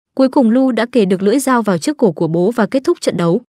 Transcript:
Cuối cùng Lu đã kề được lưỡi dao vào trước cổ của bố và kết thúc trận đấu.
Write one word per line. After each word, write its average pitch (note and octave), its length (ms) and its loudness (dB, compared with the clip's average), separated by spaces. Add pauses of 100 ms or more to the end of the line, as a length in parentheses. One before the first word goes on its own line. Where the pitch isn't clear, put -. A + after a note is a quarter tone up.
(160)
Cuối C4 140 2
cùng B3+ 200 2
Lu C4 220 2
đã A3 200 -2
kề A3 140 2
được F#3 160 0
lưỡi G#3 180 2
dao B3 220 0
vào G3 160 0
trước D4 200 -6
cổ G3+ 140 2
của D#3+ 160 -2
bố F3 240 0
và - 140 -2
kết C4+ 180 -2
thúc E4+ 180 -2
trận - 160 -4
đấu. E3+ 240 0 (160)